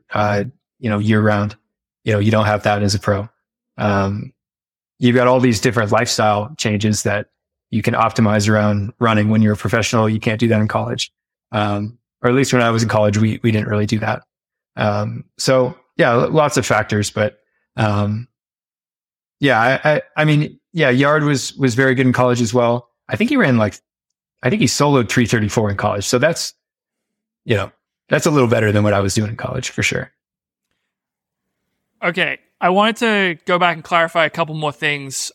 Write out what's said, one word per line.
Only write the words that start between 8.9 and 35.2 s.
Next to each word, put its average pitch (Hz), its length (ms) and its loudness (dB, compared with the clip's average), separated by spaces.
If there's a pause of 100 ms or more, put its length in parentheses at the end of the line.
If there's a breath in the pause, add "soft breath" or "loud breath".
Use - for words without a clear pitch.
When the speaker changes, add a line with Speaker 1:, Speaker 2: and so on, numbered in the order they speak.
Speaker 1:
running 107 300 2
when 110 120 2
you're 107 120 2
a 104 40 -2
professional. 110 520 0
You 110 100 -2
can't 110 200 -2
do 117 80 2
that 110 140 2
in 107 60 0
college. 117 440 -6 (400)
Um, 104 480 -4 (220)
or 123 80 0
at 123 60 2
least 135 180 0
when 123 80 2
I 117 100 2
was 113 100 0
in 113 80 0
college, 107 280 2
we, 107 260 0
we 117 80 2
didn't 107 160 -2
really 104 180 -2
do 107 140 -2
that. 110 240 -6 (520)
Um, 107 500 -4 (120)
so 131 400 0 (200)
yeah, 143 160 2
l-, 120 160 2
lots 151 280 0
of 123 80 0
factors, 107 440 0
but, 107 300 -4 (360)
um, 104 520 -2 (1120)
yeah, 127 200 2
I, 135 360 2
I, - 60 -2 (140)
I 156 100 0
mean, 151 340 0 (120)
yeah, 156 180 2
Yard 143 340 2
was, 143 340 -2
was 127 180 0
very 131 180 4
good 127 120 2
in 127 80 2
college 123 280 2
as 110 120 -2
well. 120 360 0 (200)
I - 60 -4
think 226 140 0
he 294 80 0
ran, 143 200 2
like, 107 180 0 (640)
I 131 80 -2
think 214 120 0
he 131 60 4
soloed 139 420 2
three 123 160 2
thirty-four 107 440 0
in 101 80 -6
college. 101 280 -4
So 127 140 0
that's, 160 340 -2 (880)
you 117 120 0
know, 95 160 -4 (380)
that's 151 160 0
a 170 60 2
little 135 160 4
better 113 240 2
than 104 120 2
what 104 100 2
I 98 80 2
was 98 120 -2
doing 107 180 -2
in 110 40 -10
college - 340 -8
for - 140 -4
sure. - 280 -4 (1900)
Speaker 2:
Okay. 165 360 -4 (200)
I 180 100 0
wanted 208 280 2
to 202 480 -2
go 180 140 0
back 175 160 2
and 160 80 -14
clarify 165 420 0
a 147 60 -2
couple 156 240 -4
more 151 160 -4
things, 143 640 -6